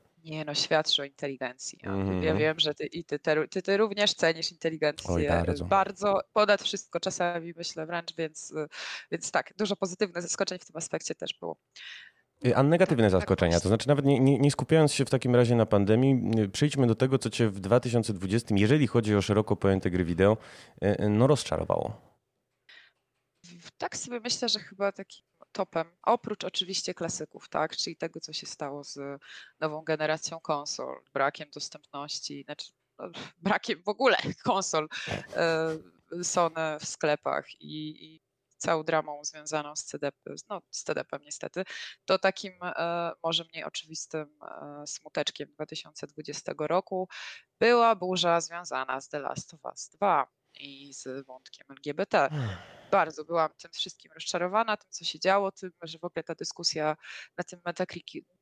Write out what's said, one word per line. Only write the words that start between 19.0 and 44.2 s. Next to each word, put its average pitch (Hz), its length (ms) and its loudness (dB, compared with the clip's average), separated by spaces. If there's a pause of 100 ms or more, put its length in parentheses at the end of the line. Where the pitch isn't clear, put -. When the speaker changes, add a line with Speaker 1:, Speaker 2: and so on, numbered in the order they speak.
Speaker 2:
o 101 60 6
szeroko 104 340 2
pojęte 98 340 2
gry 90 160 2
wideo, 92 320 6 (460)
y, 101 200 2
y, 104 60 2
no 107 180 6
rozczarowało. - 840 0 (1300)
Speaker 1:
W-, 175 320 -20
tak - 200 -8
sobie 240 220 -8
myślę, 240 300 -2
że 220 100 -2
chyba 196 320 -4
takim - 340 -16 (260)
topem, 165 360 -2 (160)
oprócz - 400 0
oczywiście 180 500 -4
klasyków, - 560 -8
tak, 156 280 -2
czyli - 180 -4
tego, 165 240 -8
co 156 140 -16
się - 140 -10
stało 143 360 -10
z - 160 -16 (600)
nową 156 240 -4
generacją 156 560 -2
konsol, 135 640 -6 (120)
brakiem 143 400 -2
dostępności, 143 920 -10
znaczy, - 220 -14 (340)
no, - 140 -10
<laughs> - 240 -14
brakiem 190 460 -2
w - 40 -6
ogóle 214 300 4 (260)
konsol, 185 460 0 (460)
e, 160 880 -2
Sony 160 560 0
w - 60 -12
sklepach 143 600 -2 (140)
i, 151 460 -12
i 160 160 -20 (360)
całą 160 260 -2
dramą 156 400 -2
związaną 151 520 -8
z - 80 -10
C - 160 -12
D, 143 120 -4 (380)
no, 196 120 -8 (100)
z - 120 -10
C 165 120 -4
D 131 80 -4 (180)
niestety, 147 420 -10 (420)
to 185 140 2
takim, 190 340 -2 (100)
e, 170 480 -4 (120)
może 165 200 -2 (100)
mniej 165 100 -10
oczywistym, 160 640 -10 (140)